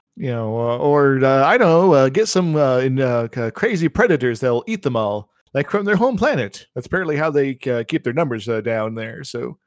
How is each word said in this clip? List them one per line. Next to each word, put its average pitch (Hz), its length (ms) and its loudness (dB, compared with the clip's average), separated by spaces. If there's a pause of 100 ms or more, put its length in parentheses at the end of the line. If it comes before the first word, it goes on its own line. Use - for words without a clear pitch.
(160)
You 131 160 -6
know, 113 260 -4
uh, 120 200 -2
or, 139 460 4
uh, 135 220 4
I 208 120 4
don't 226 100 4
know, 170 260 6
uh, 135 160 6
get 202 180 0
some, 170 280 0
uh, 135 220 2
in, 131 220 0
uh, 123 340 0
c-, 117 180 -4
crazy 180 380 -2
predators 135 500 0
that'll 120 260 0
eat - 160 -8
them 127 140 -2
all, 104 340 -4 (240)
like, 139 160 -2
from 202 160 -2
their 202 120 2
home 240 200 0
planet. 185 560 -2
That's 127 140 -10
apparently 165 300 -2
how 156 120 0
they, 139 280 0 (100)
uh, 120 200 -2
keep - 160 -4
their 120 100 -4
numbers, 123 340 -4
uh, 110 140 -2
down 110 340 -4
there, 113 280 -12
so. 123 440 -10